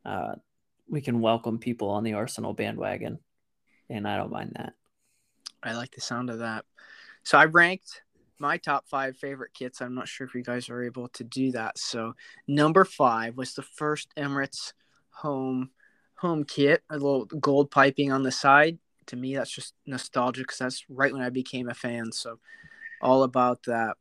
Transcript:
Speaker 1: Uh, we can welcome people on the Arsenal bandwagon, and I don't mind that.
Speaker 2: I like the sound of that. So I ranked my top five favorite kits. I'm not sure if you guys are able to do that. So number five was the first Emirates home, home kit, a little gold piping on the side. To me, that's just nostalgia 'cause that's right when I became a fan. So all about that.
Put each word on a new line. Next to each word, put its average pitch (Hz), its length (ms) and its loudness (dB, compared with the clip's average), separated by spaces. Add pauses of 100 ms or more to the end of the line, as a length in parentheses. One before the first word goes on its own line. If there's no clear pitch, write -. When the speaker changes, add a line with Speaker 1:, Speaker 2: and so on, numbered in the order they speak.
Speaker 1:
Uh, 82 320 -6 (520)
we 151 120 -4
can 120 200 0
welcome 113 380 2
people 117 320 -4
on 104 140 0
the 110 100 -2
Arsenal 107 400 -4
bandwagon, 107 640 -6 (720)
and 104 180 -6
I 104 100 -4
don't - 160 -6
mind - 240 -10
that. - 180 -12 (880)
Speaker 2:
I 113 100 -8
like 120 200 -10
the - 80 -18
sound 123 300 -6
of 113 80 -10
that. 113 260 -8 (600)
So - 140 6
I 147 60 12
ranked 170 580 2 (360)
my 147 180 -2
top 143 320 -4
five 135 280 -4
favorite 139 380 -10
kits. 127 280 -10
I'm 123 120 -8
not 127 140 -8
sure - 180 -12
if - 80 -18
you 123 80 -6
guys 120 280 -6
are 123 120 -8
able 120 260 -8
to - 160 -12
do 131 280 -2
that. 113 260 -6
So 113 360 -6 (320)
number 156 380 6
five 117 520 2
was 131 180 -8
the 135 80 -8
first - 540 -6
Emirates 139 560 -6 (380)
home, 131 600 -4 (440)
home 160 300 -2
kit, 143 440 4
a 156 60 -10
little 139 320 0
gold 143 440 2
piping 139 420 4
on 135 100 0
the 127 100 0
side. 147 460 6 (280)
To 123 100 -14
me, 131 180 -6
that's 127 160 -6
just - 240 -14 (120)
nostalgia 127 580 -4
'cause - 140 -12
that's 127 300 -6
right 139 240 0
when 135 100 -6
I 127 80 -4
became 127 380 -6
a 120 60 -8
fan. 117 380 -6
So - 280 -10 (600)
all 131 240 6
about 123 400 2
that. 117 360 -2